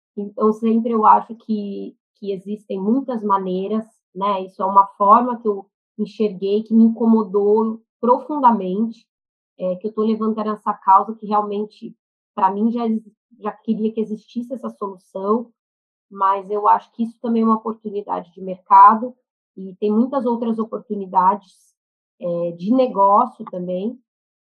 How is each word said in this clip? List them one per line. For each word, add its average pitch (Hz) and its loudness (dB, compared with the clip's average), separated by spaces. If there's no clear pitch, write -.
então 208 -2
sempre 226 -2
eu 220 2
acho 202 4
que, 202 -8
que 196 -8
existem 196 -10
muitas 233 -2
maneiras, 196 -2
né? 190 -4
Isso - -12
é 190 -2
uma 196 6
forma 233 4
que - -8
eu 196 -4
enxerguei, 202 -2
que 220 -6
me 226 8
incomodou 220 2
profundamente, 226 0
é, 185 -4
que 180 -8
eu 214 -10
tô 214 -4
levantando 214 -2
essa 208 -4
causa 202 2
que - -16
realmente, 208 -4
pra 196 2
mim, 208 0
já 233 -2
exi-, 220 -4
já 202 -8
queria 220 -4
que 226 -4
existisse 240 -10
essa 226 -8
solução, 202 -6
mas 196 -2
eu 208 -2
acho 202 2
que 233 -4
isso 226 -8
também 233 0
é 220 2
uma 220 2
oportunidade 202 -8
de 185 -18
mercado 202 4
e 190 -14
tem 208 -2
muitas 254 0
outras 233 -4
oportunidades, 208 -4
é, 175 -6
de 175 -2
negócio 220 2
também. 185 -8